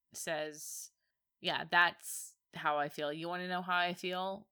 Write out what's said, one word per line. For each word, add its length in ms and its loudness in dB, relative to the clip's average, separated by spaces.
says, 760 -6
"Yeah, 300 -2
that's 640 2
how 240 2
I 100 2
feel. 240 -2
You 160 -6
wanna 200 -4
know 140 0
how 140 0
I 180 4
feel? 580 -4